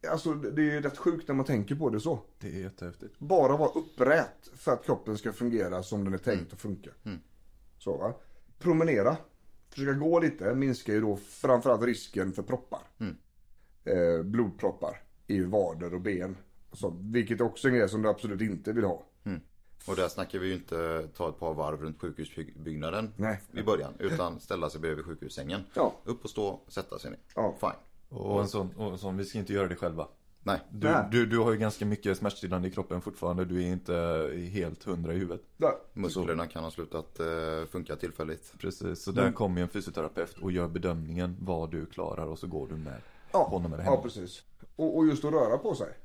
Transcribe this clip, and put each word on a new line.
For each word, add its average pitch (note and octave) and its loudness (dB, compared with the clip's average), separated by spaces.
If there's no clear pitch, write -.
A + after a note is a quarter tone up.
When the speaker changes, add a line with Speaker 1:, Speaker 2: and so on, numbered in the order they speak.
Speaker 1:
Alltså, D#3+ 0
det, D3 -4
det D3+ 4
är D3 0
rätt C#3+ -2
sjukt E3+ 0
när C#3+ 0
man C3+ 2
tänker A#2 0
på D3+ 2
det A2+ 0
så. D3 -2
Speaker 2:
Det G#2 -10
är F#2 -6
jättehäftigt. F#2 -12
Speaker 1:
Bara D3 6
vara D#3 4
upprätt C#3+ 2
för - 0
att A#2+ 0
kroppen A2 0
ska G#2 -4
fungera F#2+ 0
som G2+ -2
den F#2+ 0
är F#2 0
tänkt G2+ 0
Speaker 3:
Mm. D#2+ -10
Speaker 1:
att - -16
funka. F#2 -8
Speaker 3:
Mm. G2 -8
Speaker 1:
Så, E2+ -4
va? G#2 -2
Promenera. D#3 6
Försöka C#3 -2
gå D#3+ 6
lite B2+ 2
minskar C3 2
ju G#2+ 6
då G#2+ 2
framförallt A#2 4
risken G2+ 0
för G2 -4
proppar. - -6
Speaker 3:
Mm. G2+ -4
Speaker 1:
Eh, E2+ 4
blodproppar G#2 0
i G2 2
vader F2 0
och F2+ -4
ben. F#2 -2
Så, F2 -4
vilket A2 2
också A#2 2
är B2+ 8
en B2+ 6
grej G2+ 6
som G#2+ 0
du G#2+ 4
absolut G#2 0
inte G#2+ -2
vill A#2 4
ha. F#2 0
Speaker 3:
Mm. F#2 -4
Och F#2+ 0
där F2+ 2
snackar F#2 -4
vi F#2 0
ju F#2+ 0
inte E2 -2
ta F2 -2
ett D2 -10
par E2 -2
varv D2+ -2
runt D#2 -8
sjukhusbyggnaden D#2+ -6
Speaker 1:
Nej. G#2 -2
Speaker 3:
i G#2 -6
början, F2 0
utan E2+ -2
ställa E2 -4
sig D#2 -10
bredvid D#2 -2
sjukhussängen. D2+ -8
Speaker 1:
Ja. - 2
Speaker 3:
Upp A#2 -6
och A2 -10
stå, G2 -4
sätta - -8
sig - -12
ner. - -16
Speaker 1:
Ja. G#2 0
Speaker 3:
Fine. G2 0
Speaker 2:
Och G2+ 2
en G2+ 2
sån, F#2+ -2
och G#2 -4
en F#2 -8
sån, F#2+ -4
vi G2 -2
ska A2 -6
inte G2+ -4
göra G2 2
det F2 -2
själva. E2 -4
Speaker 3:
Nej. - 0
Speaker 2:
Du, G#2+ -2
Speaker 1:
Nej. D3 4
Speaker 2:
du, A#2 6
du A2+ 2
har A2+ 6
ju A2 2
ganska G#2+ 0
mycket G2+ 0
smärtstillande F#2 -2
i F#2 -2
kroppen F2 -4
fortfarande. F2 -2
Du F2+ 0
är F2+ 0
inte F2+ -2
helt F2 -4
hundra E2+ -2
i F2+ 0
huvudet. F2+ -4
Speaker 1:
Nej. D#3 4
Speaker 3:
Musklerna E2+ -2
kan D#2+ -8
ha D#2+ -6
slutat, D#2+ -8
eh, E2 0
funka E2+ -6
tillfälligt. D#2 -8
Speaker 2:
Precis, F2 -6
så G2 -4
Speaker 1:
Men F#2+ 2
Speaker 2:
där F2 4
kommer F#2 0
ju F2+ 2
en F2 -2
fysioterapeut E2+ -4
och F#2+ -4
gör F2 0
bedömningen E2+ -2
vad E2+ -2
du D#2 -4
klarar E2 -6
och D#2+ -8
så - -8
går D#2 -4
du D#2 -8
med C#2+ -10
Speaker 1:
Ja. F3+ 6
Speaker 2:
honom F2 0
eller D#2 -4
Speaker 1:
Ja, G2+ 2
Speaker 2:
henne. C3 4
Speaker 1:
precis. G#2 -8
Och, D#3+ 0
och D#3+ 8
just C3+ 2
att D3+ 2
röra B2 4
på F3 0
sig. - -4